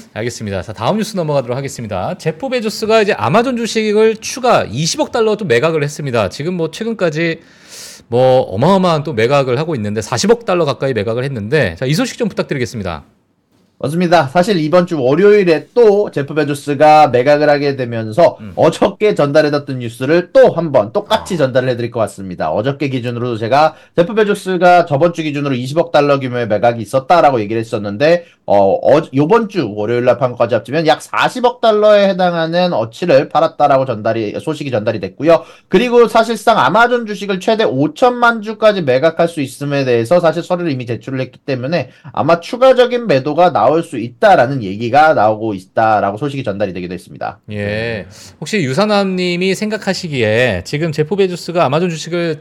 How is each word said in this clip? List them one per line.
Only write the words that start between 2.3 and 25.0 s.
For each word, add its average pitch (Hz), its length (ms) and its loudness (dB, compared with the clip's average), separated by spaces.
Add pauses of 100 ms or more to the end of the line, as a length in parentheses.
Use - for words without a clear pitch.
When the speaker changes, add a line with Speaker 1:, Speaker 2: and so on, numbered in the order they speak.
Speaker 1:
베조스가 220 520 0
이제 202 120 0
아마존 226 420 0
주식을 220 600 0
추가 220 480 0
이십억 156 480 -4
달러 220 240 0
또 214 100 -6
매각을 147 360 2
했습니다. 131 460 -2
지금 175 260 -8
뭐 165 160 -4
최근까지 170 680 -4 (680)
뭐 127 320 4
어마어마한 160 640 2
또 156 100 -8
매각을 127 440 2
하고 160 160 -4
있는데, 104 280 -4
사십억 202 420 0
달러 180 220 0
가까이 135 260 -2
매각을 113 320 -2
했는데, 117 520 -2
자, 131 100 -6
이 147 80 0
소식 233 240 -4
좀 233 100 -2
부탁드리겠습니다. 110 760 -6 (760)
Speaker 2:
맞습니다. 165 500 0
사실 180 300 0
이번 165 280 2
주 165 120 -4
월요일에 165 760 4
또 208 360 4
제프 143 220 -6
베조스가 147 760 4
매각을 147 420 2
하게 143 260 0
되면서 117 640 0
Speaker 1:
음. 101 160 -16
Speaker 2:
어저께 196 580 0
전달해뒀던 143 680 0
뉴스를 131 520 -2
또 254 220 6
한 165 180 -4
번 107 220 0
똑같이 202 400 -2
Speaker 1:
아. - 20 -2
Speaker 2:
전달을 131 320 0
해드릴 117 220 -4
것 117 100 -4
같습니다. 92 500 -6
어저께 135 380 -4
기준으로 120 480 -6
제가 135 380 0 (200)
제프 175 200 0
베조스가 185 720 2
저번 156 260 0